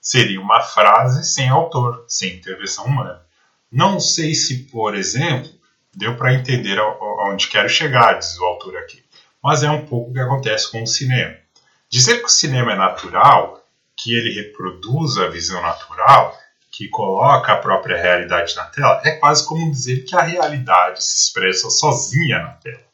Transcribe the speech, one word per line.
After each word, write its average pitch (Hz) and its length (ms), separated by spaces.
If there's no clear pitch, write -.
Seria 98 400
uma 110 220
frase 113 600
sem 131 240
autor, 131 600
sem 92 280
intervenção 95 500
humana. 110 360
Não 180 300
sei 160 340
se, 127 300
por 107 320
exemplo, 120 540
deu 107 220
pra 127 180
entender 107 440
a-, 107 40
a-, 104 440
aonde 98 220
quero - 200
chegar, 123 500
diz - 200
o 90 60
autor 90 340
aqui. - 260
Mas 143 200
é 147 80
um 151 160
pouco 120 240
o - 20
que 131 80
acontece 123 500
com 117 120
o 117 40
cinema. 127 480
Dizer 220 300
que - 80
o - 20
cinema 127 440
é 98 40
natural, - 880
que 117 180
ele 113 200
reproduz 101 800
a 92 120
visão 87 340
natural, - 760
que 98 180
coloca 104 640
a - 40
própria 92 440
realidade 87 560
na - 80
tela, 135 400
é 156 80
quase 147 340
como 160 240
dizer 127 340
que - 100
a 185 80
realidade 147 800
se - 220
expressa 92 440
sozinha 143 720
na - 120
tela - 320